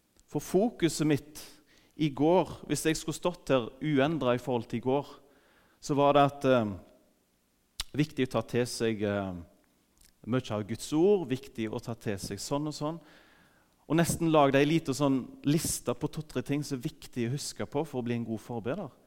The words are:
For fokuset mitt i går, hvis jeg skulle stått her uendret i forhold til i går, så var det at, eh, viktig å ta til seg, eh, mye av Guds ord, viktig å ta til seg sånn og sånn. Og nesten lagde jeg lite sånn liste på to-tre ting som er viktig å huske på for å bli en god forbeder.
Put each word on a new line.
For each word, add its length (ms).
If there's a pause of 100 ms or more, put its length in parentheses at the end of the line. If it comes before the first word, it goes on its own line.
(300)
For 140
fokuset 640
mitt 320 (560)
i 160
går, 380 (180)
hvis 160
jeg 140
skulle 180
stått 360
her 120 (160)
uendret 560
i 60
forhold 260
til 120
i 40
går, 240 (720)
så 160
var 180
det 120
at, 180
eh, 280 (1200)
viktig 300
å 80
ta 100
til 220
seg, 340
eh, 320 (920)
mye 260
av 140
Guds 260
ord, 360
viktig 420
å 100
ta 140
til 240
seg 180
sånn 300
og 100
sånn. 220 (880)
Og 80
nesten 320
lagde 320
jeg 80
lite 240
sånn 300 (260)
liste 480
på 160
to-tre 320
ting 200
som 120
er 80
viktig 400
å 80
huske 320
på 160
for 180
å 60
bli 140
en 80
god 160
forbeder. 460 (180)